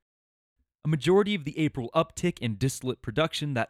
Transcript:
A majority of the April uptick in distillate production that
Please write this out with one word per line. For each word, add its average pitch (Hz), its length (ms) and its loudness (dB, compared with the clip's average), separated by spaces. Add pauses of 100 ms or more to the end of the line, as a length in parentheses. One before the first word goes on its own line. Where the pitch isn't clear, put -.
(840)
A - 20 -4
majority 185 480 4
of 151 80 -4
the 143 160 -8
April 139 340 -2
uptick 165 460 0
in 113 160 -2
distillate 131 460 -2
production 147 540 -2
that 117 140 0